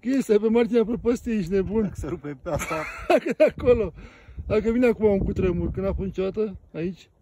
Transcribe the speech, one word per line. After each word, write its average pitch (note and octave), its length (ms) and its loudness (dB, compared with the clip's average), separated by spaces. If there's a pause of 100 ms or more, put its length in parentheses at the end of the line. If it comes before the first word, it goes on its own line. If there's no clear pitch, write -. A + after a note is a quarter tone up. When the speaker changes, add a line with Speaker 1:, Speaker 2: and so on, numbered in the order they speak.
Speaker 1:
Gabe, C4 200 0
stai G#3 160 2
pe G#3+ 120 2
marginea A#3 360 4
prăpăstiei, A3+ 540 -2
ești F3 140 -4
nebun. G3 300 0
Speaker 2:
Dacă F#3+ 140 -4
se - 100 -8
rupe D3 360 -8
pe F3 80 -8
asta. D#3 240 -4 (200)
Speaker 1:
<laughs> - 140 -14
Dacă D4 280 2
de D4+ 200 6
acolo. A#3 360 2 (540)
Dacă G#3+ 240 0
vine B3 160 2
acum A3 240 4
un G3 80 2
cutremur, F3+ 520 -2
când F#3+ 160 -4
a G3 60 -2
fost G3 140 -4
niciodată F#3+ 500 -4 (160)
aici? E3+ 380 -8 (120)